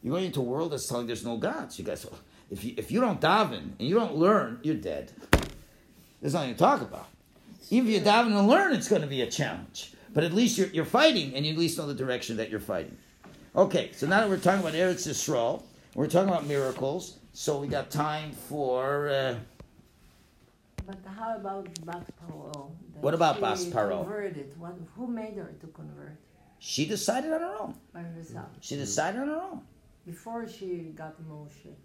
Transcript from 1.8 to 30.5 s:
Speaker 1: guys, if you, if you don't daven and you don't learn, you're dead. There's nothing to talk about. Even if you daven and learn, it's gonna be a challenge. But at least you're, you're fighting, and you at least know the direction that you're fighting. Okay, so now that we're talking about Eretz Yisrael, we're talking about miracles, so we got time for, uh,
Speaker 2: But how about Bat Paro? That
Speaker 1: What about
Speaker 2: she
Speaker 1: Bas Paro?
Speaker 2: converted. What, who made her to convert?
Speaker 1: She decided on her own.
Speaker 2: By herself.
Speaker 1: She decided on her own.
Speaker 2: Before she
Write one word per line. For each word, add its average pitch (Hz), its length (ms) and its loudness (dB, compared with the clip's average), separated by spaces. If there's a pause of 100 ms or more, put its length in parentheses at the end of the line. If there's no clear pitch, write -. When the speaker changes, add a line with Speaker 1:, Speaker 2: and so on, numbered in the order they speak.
Speaker 1:
guys, - 200 -6 (460)
if - 120 -10
you, 123 140 -6
if 120 140 -6
you 226 100 2
don't 214 180 2
daven 156 600 2
and 117 100 -2
you 185 60 4
don't 220 200 2
learn, 156 460 4
you're 151 140 0
dead. 76 360 -6 (1080)
There's 147 140 -2
nothing 135 180 0
to - 60 -10
talk 196 220 8
about. 95 260 -10 (640)
Even 233 180 6
if 220 60 4
you 185 60 4
daven 214 360 6
and 202 100 8
learn, 349 260 8
it's 196 140 0
gonna 156 200 4
be 131 160 0
a - 80 -4
challenge. 95 600 -4 (200)
But 151 100 4
at 165 80 0
least 220 280 4
you're, 185 80 4
you're 156 180 -2
fighting, 226 480 4
and 139 100 -2
you 156 100 0
at 156 40 -2
least 165 220 0
know 151 80 -4
the 143 80 -4
direction 123 420 -4
that 110 140 -4
you're 107 80 -2
fighting. 90 360 -6 (600)
Okay, 165 380 4
so - 120 -4
now 185 140 6
that 220 100 4
we're 190 80 2
talking 190 220 4
about 165 140 -2
Eretz 180 340 2
Yisrael, 135 560 0 (320)
we're 147 100 2
talking 185 240 4
about 160 160 0
miracles, 139 720 -2 (160)
so 147 240 -2
we 143 100 -4
got 143 220 -2
time 151 420 -2
for, 139 800 0
uh, 131 260 0 (1500)
Speaker 2:
But 190 120 -14 (200)
how 226 180 -4
about 196 320 -8 (160)
Bat 175 220 -10 (160)
Paro? 147 480 -14 (240)
That - 100 -14
Speaker 1:
What 147 120 0
about 160 220 4
Speaker 2:
she - 40 -2
Speaker 1:
Bas - 240 0
Paro? 98 380 0
Speaker 2:
converted. 165 560 -8
What, 170 160 -12 (200)
who 240 120 -10
made 220 300 -8
her 165 140 -10 (100)
to 165 60 -18
convert? 147 480 -16 (440)
Speaker 1:
She - 260 -4
decided 240 480 -2
on 320 80 -2
her 370 180 -6
own. - 160 -10 (160)
Speaker 2:
By 175 100 -14
herself. 165 480 -12 (120)
Speaker 1:
She - 140 -8
decided 156 460 -2
on 285 80 -4
her 311 120 -4
own. 381 200 -10 (440)
Speaker 2:
Before 226 420 -10
she 175 480 -10